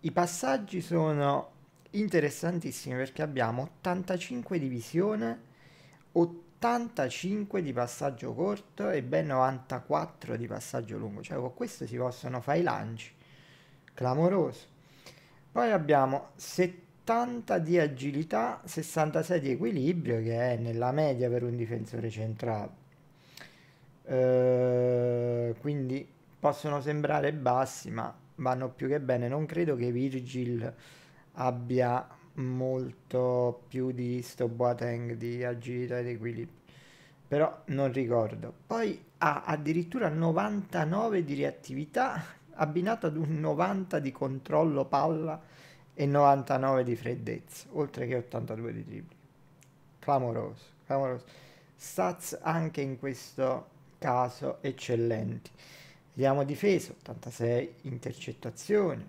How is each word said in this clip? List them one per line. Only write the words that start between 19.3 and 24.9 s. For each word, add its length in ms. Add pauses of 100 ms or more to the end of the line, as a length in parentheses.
di 100
equilibrio, 720
che 320
è 40
nella 340
media 400
per 100
un 140
difensore 560
centrale. 720 (1200)
Eh, 1600